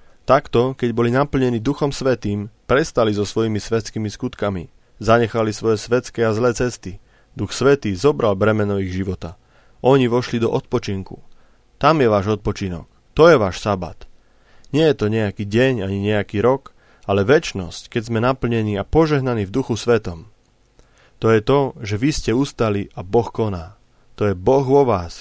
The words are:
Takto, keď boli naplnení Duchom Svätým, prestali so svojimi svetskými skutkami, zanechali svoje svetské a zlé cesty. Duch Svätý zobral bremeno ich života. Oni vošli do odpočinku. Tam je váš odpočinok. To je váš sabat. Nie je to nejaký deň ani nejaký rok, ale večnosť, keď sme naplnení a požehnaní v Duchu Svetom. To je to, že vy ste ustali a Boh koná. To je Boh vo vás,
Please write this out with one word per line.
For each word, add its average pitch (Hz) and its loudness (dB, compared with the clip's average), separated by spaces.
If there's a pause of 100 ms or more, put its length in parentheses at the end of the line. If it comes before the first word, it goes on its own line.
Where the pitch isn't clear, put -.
(280)
Takto, 131 2
keď 120 -2
boli 117 0
naplnení 123 0
Duchom 143 -2
Svätým, 107 -4 (160)
prestali 120 0
so 101 0
svojimi 110 -2
svetskými 110 -4
skutkami, 101 -6 (320)
zanechali 110 2
svoje 110 0
svetské 117 -2
a 107 0
zlé 120 0
cesty. 110 -6 (320)
Duch - -8
Svätý 123 2
zobral 117 2
bremeno 104 0
ich 95 -4
života. 90 -6 (400)
Oni 123 4
vošli 120 0
do 107 0
odpočinku. 107 -6 (560)
Tam 147 4
je 113 4
váš 104 0
odpočinok. 95 -6 (320)
To 165 8
je 131 6
váš 101 -4
sabat. 92 -4 (720)
Nie 156 4
je - 0
to 107 0
nejaký 107 -2
deň 113 0
ani 98 -4
nejaký 104 -2
rok, 131 0 (280)
ale 101 2
večnosť, 98 -2
keď 117 -4
sme 113 -2
naplnení 117 -2
a - -8
požehnaní 131 0
v 95 -10
Duchu 123 -2
Svetom. 101 -2 (880)
To 113 2
je 110 4
to, 139 0
že 101 -4
vy 139 2
ste - -2
ustali 113 -2
a 92 -12
Boh 107 0
koná. 95 -6 (400)
To 110 -2
je 101 2
Boh 123 2
vo 135 4
vás, 90 -2